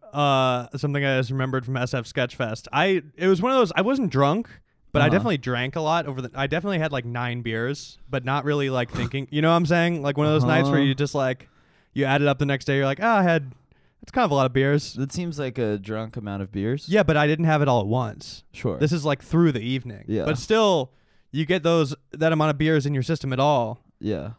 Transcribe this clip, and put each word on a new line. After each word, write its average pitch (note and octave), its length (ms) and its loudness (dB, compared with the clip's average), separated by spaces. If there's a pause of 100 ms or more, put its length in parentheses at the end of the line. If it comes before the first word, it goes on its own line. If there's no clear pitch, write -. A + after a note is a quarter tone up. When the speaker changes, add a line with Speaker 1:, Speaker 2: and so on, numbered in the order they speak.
(120)
Speaker 1:
Uh, C3 540 2 (100)
something C#3+ 280 -2
I C3+ 140 2
just B2 120 0
remembered C3 340 -4
from C3 120 -4
S B2 180 -4
F A#2+ 120 -4
Sketchfest. A#2+ 680 -6
I, F3 300 2 (140)
it F#3 120 0
was F#3 140 4
one B3 100 0
of C4 60 4
those. G#3+ 180 4
I F#3 60 4
wasn't B3+ 280 0
drunk, C#3+ 380 2 (440)
but D3 100 4
I - 20 6
Speaker 2:
Uh-huh. D3+ 80 4
Speaker 1:
definitely G3 260 2
drank B2+ 380 -4
a E3 40 -4
lot D#3 260 0
over C3+ 160 -8
the. A#2+ 120 -10
I C3+ 140 -4
definitely F3 300 -2
had, D#3 120 -2
like, C3 140 -4
nine A#2+ 380 -6
beers, A#2 560 -6 (100)
but B2+ 160 -4
not C#3 200 0
really, C#3+ 260 0
like, B2 200 -2
thinking. B2+ 400 -6
You D3+ 120 0
know D#3+ 80 6
what E3+ 60 6
I'm F3 100 2
saying? E3+ 360 2
Like, C#3+ 140 -2
one D3 100 2
of D3+ 60 4
those D3+ 120 4
nights D#3+ 240 4
where - 100 4
Speaker 2:
Uh-huh. C#3 100 4
Speaker 1:
you C3+ 60 2
just, C#3+ 200 -2
like, C3 340 -2 (440)
you C3+ 140 0
add C#3+ 160 2
it C#3+ 60 4
up C3+ 100 2
the C#3+ 80 0
next C#3 180 -2
day. C#3 120 0
You're C#3 100 2
like, C#3 140 -2
"Oh, G#3+ 80 0
I G#3+ 140 4
had. D#3+ 300 2 (480)
That's - 120 -20
kind B3+ 120 2
of E3 60 2
a C#3+ 40 2
lot C3+ 120 4
of B2+ 60 -2
beers." C#3 420 2
Speaker 2:
That C#3 180 -6
seems E3+ 260 -6
like C3 200 -6
a G#2+ 200 0
drunk A2 380 -10
amount G2+ 260 -8
of G2 80 -8
beers. A2 380 -4
Speaker 1:
Yeah, G3+ 160 0
but D3+ 120 0
I D3 120 2
didn't D#3+ 160 0
have D#3 180 2
it C#3+ 60 2
all A#2+ 140 4
at G2 40 -6
once. A2+ 560 -6 (100)
Speaker 2:
Sure. F#2+ 260 -4
Speaker 1:
This D3 120 2
is, D3+ 140 -2
like, C#3+ 180 -2
through D#3+ 300 4
the A#2 80 -6
evening. A#2+ 480 -8
Speaker 2:
Yeah. G2+ 160 -2
Speaker 1:
But D3+ 140 -2
still, G3 520 2 (400)
you D3+ 140 -2
get E3+ 180 0
those, D#3+ 320 2 (180)
that D#3+ 200 2
amount D#3 180 4
of C#3+ 80 -2
beers D#3 280 2
in C#3+ 80 -2
your C3 100 0
system D3 280 -4
at B2+ 60 -2
all. C3 460 0 (160)
Speaker 2:
Yeah. F2+ 380 -6